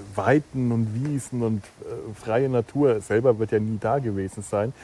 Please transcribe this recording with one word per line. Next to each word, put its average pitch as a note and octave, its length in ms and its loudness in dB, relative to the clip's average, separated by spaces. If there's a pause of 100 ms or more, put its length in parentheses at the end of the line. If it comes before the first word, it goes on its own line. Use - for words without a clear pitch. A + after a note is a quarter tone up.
(140)
Weiten B2+ 560 0
und A2+ 240 0
Wiesen C3 480 -4
und, A2 220 0
äh, E2 500 -14
freie A#2+ 360 0
Natur. C3 420 2
Er G#2+ 80 0
selber A2+ 380 4
wird G#2+ 140 -2
ja A2 60 4
nie G#2+ 220 -2
da A#2 200 0
gewesen G2+ 480 -4
sein, A2 240 0 (100)